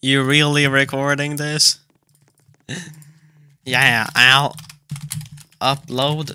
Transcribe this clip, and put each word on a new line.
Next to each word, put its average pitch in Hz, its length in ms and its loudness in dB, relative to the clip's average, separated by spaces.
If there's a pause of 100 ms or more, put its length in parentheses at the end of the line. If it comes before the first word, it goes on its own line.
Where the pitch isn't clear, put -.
You 135 200 2
really 147 420 2
recording 139 680 -2
this? 147 420 -2 (880)
<laughs> - 80 -10 (880)
Yeah, 123 520 2
I'll 131 400 4 (1040)
upload 143 760 -2